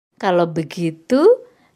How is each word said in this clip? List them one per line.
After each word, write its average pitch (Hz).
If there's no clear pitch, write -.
kalau 175
begitu 165